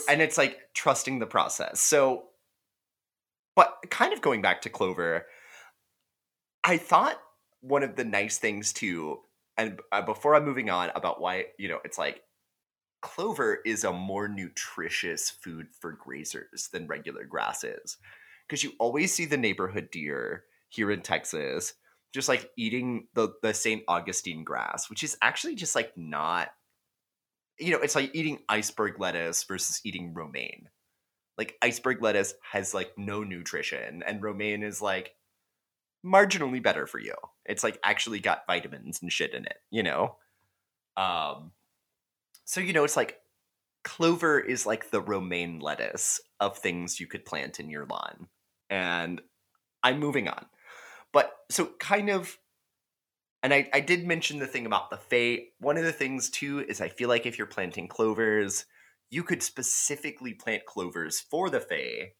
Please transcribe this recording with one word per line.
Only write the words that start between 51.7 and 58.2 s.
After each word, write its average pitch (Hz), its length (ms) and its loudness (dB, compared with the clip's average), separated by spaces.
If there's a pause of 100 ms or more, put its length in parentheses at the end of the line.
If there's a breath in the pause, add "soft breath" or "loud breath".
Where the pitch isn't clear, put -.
kind 208 320 2
of, 185 280 -2 (1040)
and 135 120 4
I, 143 180 4
I 143 80 6
did 175 260 2
mention 160 320 -2
the 135 80 -6
thing 120 200 -6
about 104 240 0
the - 80 -10
Fae. 120 500 2 (100)
One 143 180 2
of 165 80 0
the 165 80 2
things, 135 380 -2
too, 143 300 -4
is 104 200 -6
I 87 80 -2
feel 120 200 -4
like 117 180 4
if 117 120 -6
you're 107 80 -4
planting 92 420 -6
clovers, 107 800 2 (440 soft breath)